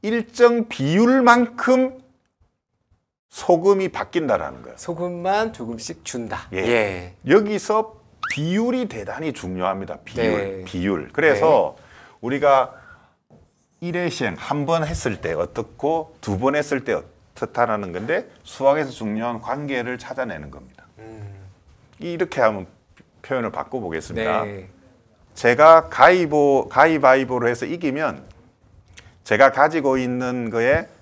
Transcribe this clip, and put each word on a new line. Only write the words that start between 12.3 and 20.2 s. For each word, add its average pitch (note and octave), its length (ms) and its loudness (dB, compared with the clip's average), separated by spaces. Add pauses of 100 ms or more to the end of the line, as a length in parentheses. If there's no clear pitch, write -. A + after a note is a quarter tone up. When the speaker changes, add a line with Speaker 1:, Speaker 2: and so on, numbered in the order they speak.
Speaker 1:
일회 F3 300 -4
시행 G#2 280 -4
한 D3 280 -4
번 D#3+ 200 0
했을 C3+ 360 -6
때 E2 120 -4
어떻고 C#3+ 880 -6
두 G2 160 -4
번 C3+ 180 0
했을 D3 280 -2
때 A#2 100 -2 (420)
어떻다라는 G#2+ 560 -4
건데 A#2+ 360 -6 (160)
수학에서 C#3 480 -2
중요한 A2+ 480 -6
관계를 B2+ 580 -8
찾아내는 F2 540 -10